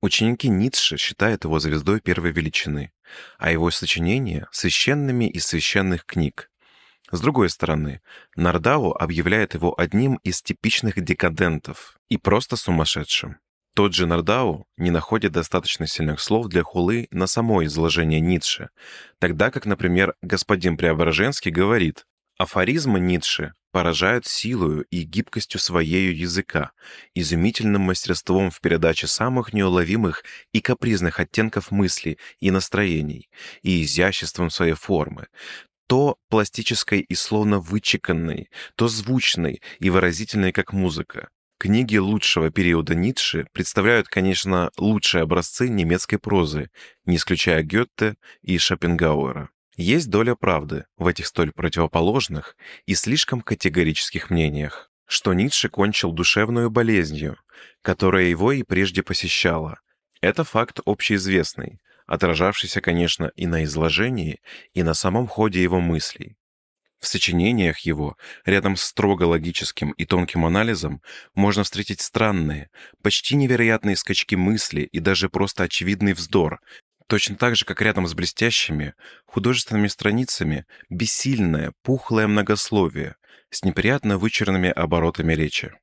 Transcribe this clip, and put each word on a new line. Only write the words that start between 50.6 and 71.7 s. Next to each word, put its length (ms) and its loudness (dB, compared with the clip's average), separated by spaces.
в 80 0
этих 200 -2
столь 260 -2
противоположных 1080 -2
и 100 -2
слишком 460 -2
категорических 880 -2
мнениях, 640 -2
что 260 0
Ницше 380 0
кончил 420 0
душевную 560 2
болезнью, 680 0
которая 440 2
его 280 2
и 100 -2
прежде 400 0
посещала. 800 -2
Это 240 2
факт 400 -2
общеизвестный, 960 0
отражавшийся, 760 0
конечно, 520 0
и 120 -6
на 180 0
изложении, 760 -2
и 80 0
на 100 2
самом 340 0
ходе 360 0
его 180 2
мыслей. 560 -4
В 100 -10
сочинениях 720 2
его, 360 -4
рядом 280 2
с 100 -4
строго 400 2
логическим 680 -2
и 140 -6
тонким 400 0
анализом, 560 -2
можно 280 2
встретить 380 -6